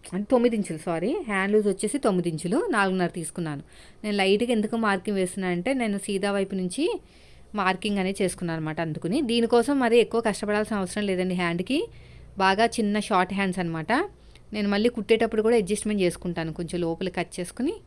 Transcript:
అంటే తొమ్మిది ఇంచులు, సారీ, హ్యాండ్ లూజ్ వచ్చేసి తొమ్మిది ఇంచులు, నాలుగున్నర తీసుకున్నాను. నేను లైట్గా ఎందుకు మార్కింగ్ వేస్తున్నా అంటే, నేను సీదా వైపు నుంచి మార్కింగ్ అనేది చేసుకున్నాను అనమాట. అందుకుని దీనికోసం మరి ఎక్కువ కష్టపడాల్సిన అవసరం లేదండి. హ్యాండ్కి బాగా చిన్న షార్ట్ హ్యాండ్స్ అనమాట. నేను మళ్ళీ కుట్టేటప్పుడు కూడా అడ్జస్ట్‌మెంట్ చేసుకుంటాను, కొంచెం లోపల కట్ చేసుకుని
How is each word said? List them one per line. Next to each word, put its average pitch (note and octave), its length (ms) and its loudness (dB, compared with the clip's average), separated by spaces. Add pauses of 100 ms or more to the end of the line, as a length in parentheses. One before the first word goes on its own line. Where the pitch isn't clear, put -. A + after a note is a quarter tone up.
(140)
అంటే G3+ 200 -4
తొమ్మిది A#3 240 4
ఇంచులు, E3+ 260 -4
సారీ, F3 260 -2 (200)
హ్యాండ్ G3 240 0
లూజ్ G#3+ 180 4
వచ్చేసి G3+ 240 -2 (100)
తొమ్మిది F3+ 260 2
ఇంచులు, F3 260 -2 (160)
నాలుగున్నర F#3+ 440 2
తీసుకున్నాను. D#3 440 -8 (400)
నేను G#3 180 -2
లైట్గా G#3 380 4
ఎందుకు G#3 180 0 (100)
మార్కింగ్ G3 360 0
వేస్తున్నా F#3 340 -2
అంటే, F3 160 -2 (100)
నేను G3+ 240 -2
సీదా G3+ 320 -2
వైపు G3 240 -2
నుంచి F#3 220 -2 (720)
మార్కింగ్ F#3+ 420 0
అనేది F#3+ 220 -2
చేసుకున్నాను F3 360 -2
అనమాట. D#3 280 -4
అందుకుని E3+ 320 -2 (120)
దీనికోసం A#3 440 4 (100)
మరి A#3 200 4
ఎక్కువ A3+ 220 0
కష్టపడాల్సిన G#3 540 0
అవసరం F#3+ 300 -4
లేదండి. F#3 300 0
హ్యాండ్కి F3+ 380 0 (640)
బాగా G#3+ 220 4 (120)
చిన్న G#3 220 0 (100)
షార్ట్ F#3 300 2
హ్యాండ్స్ F#3+ 240 -2
అనమాట. E3 300 -4 (640)
నేను G#3 200 0
మళ్ళీ G#3+ 220 4
కుట్టేటప్పుడు A3 500 2
కూడా A#3+ 160 4
అడ్జస్ట్‌మెంట్ G#3 420 -2
చేసుకుంటాను, E3+ 540 -2
కొంచెం F3 260 -6
లోపల E3 320 -4
కట్ E3+ 220 -6
చేసుకుని B3 360 -4 (120)